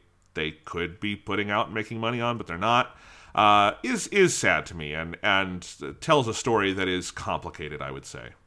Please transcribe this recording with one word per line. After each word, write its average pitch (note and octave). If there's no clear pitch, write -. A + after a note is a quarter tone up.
they D#2
could F2
be G#2
putting G#2
out G#2+
and G2
making A2
money A#2
on, A#2+
but G#2
they're E2+
not, A#2
uh, G#2
is, A#3+
is F#3+
sad E2+
to -
me D2+
and, E2
and F#2+
tells D3
a A2
story G#2
that F#2+
is F2+
complicated, D#2
I C2+
would C2+
say. A#1+